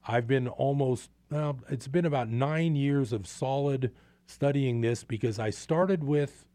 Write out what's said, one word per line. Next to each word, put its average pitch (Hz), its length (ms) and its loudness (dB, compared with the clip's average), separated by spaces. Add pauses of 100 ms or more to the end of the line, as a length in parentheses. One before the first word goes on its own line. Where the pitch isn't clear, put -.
I've 117 220 0
been 127 220 2
almost, 135 600 0 (200)
well, 147 300 -4 (100)
it's 135 180 -6
been 170 180 0
about 135 220 0
nine 147 480 0
years 139 380 2
of 101 120 -4
solid 135 640 -2 (360)
studying 139 540 0
this, 117 240 0
because 110 340 -2
I 110 120 0
started 175 520 0
with 143 520 -2